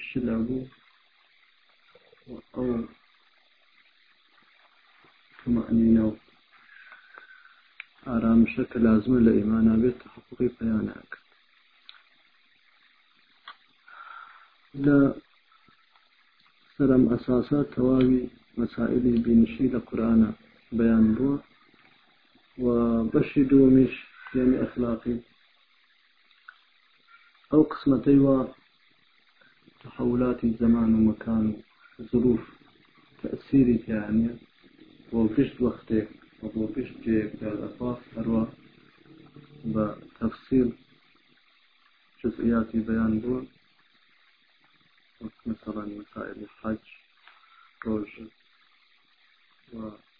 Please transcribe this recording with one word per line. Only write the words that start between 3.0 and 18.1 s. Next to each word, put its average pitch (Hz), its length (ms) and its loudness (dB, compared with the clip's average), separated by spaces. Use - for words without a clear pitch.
تمەنینە 113 680 2
و 107 60 -2
ئارامشە 113 680 2
کە 123 80 -6
لازمە 113 480 4
لە 110 80 6
ئیمانە 110 440 2
بێت، 123 200 0
تەحەققی - 560 -10
پەیان 110 320 -4
ناکات. - 380 -16
لە 139 240 4
سەرەم 131 380 4
ئەساسا 123 520 0
تەواوی 127 500 2